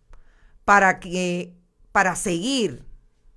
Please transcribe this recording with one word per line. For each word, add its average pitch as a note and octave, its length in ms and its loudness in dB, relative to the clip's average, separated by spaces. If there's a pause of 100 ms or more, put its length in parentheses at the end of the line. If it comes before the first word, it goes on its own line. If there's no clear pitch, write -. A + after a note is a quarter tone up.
(640)
para G3 340 4
que, F3+ 560 -4 (360)
para F#3 240 2
seguir F#3 680 -4 (520)